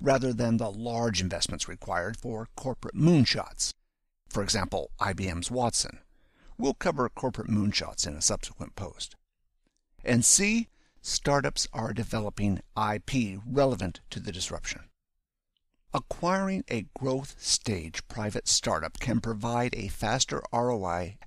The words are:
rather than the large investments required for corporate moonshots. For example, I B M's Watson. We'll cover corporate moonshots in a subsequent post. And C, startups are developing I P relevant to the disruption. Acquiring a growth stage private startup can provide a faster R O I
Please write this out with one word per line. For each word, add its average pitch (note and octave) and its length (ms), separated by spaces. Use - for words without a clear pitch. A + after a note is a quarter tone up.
rather C3 320
than A2+ 240
the A2+ 120
large A#2 520
investments F2 440
required F2+ 520
for A2+ 380
corporate - 380
moonshots. - 800
For - 140
example, F#2 480
I G2 140
B F#2+ 120
M's F2 240
Watson. A#2+ 500
We'll B3 160
cover C#3+ 340
corporate - 400
moonshots G#2 580
in D2+ 80
a D#2 80
subsequent - 540
post. - 400
And B2 200
C, A3 440
startups - 720
are A2+ 220
developing G#2 640
I G#2+ 220
P G2+ 480
relevant B2 540
to - 100
the - 120
disruption. - 500
Acquiring F#3+ 760
a A2 180
growth C3+ 400
stage - 720
private G#2+ 380
startup D#2+ 540
can A#2 220
provide A#2 520
a G2 140
faster B2+ 540
R A#2+ 180
O A2 140
I F2 320